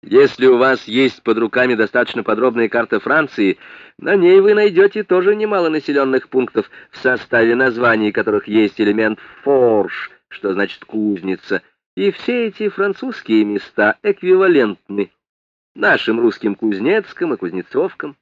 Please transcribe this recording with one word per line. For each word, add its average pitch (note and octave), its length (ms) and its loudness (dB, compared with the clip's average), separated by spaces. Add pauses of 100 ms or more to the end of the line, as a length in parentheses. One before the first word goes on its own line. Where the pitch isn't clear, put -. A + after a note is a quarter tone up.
Если C3 440 4
у B2+ 120 6
вас B2+ 300 0
есть B2 340 -2
под A2 160 0
руками B2 360 0
достаточно A2+ 500 -2
подробная A2+ 440 0
карта G#2+ 300 -2
Франции, B2+ 600 -2 (400)
на G3 180 -2
ней F#3 240 6
вы G#3 140 4
найдете G3+ 500 2
тоже F3+ 320 2
немало G#3 320 -2
населенных C#3 600 -2
пунктов, B2 400 -2 (220)
в - 60 -20
составе A#2 580 0
названий A#2 560 0
которых G#2 380 -2
есть G#2+ 320 0
элемент G#2+ 400 0 (220)
«форж», A#2 680 0 (180)
что - 260 -8
значит G2 300 -6
«кузница», F#2+ 760 -6 (340)
и G3 140 0
все A#3+ 380 -4
эти G#3 200 -6
французские G3 760 -2
места G#2 580 -2
эквивалентны E3+ 1080 0 (640)
нашим A#2 420 0
русским G#2+ 380 -2
Кузнецкам C3+ 760 -4
и - 20 -10
Кузнецовкам. B2 840 -6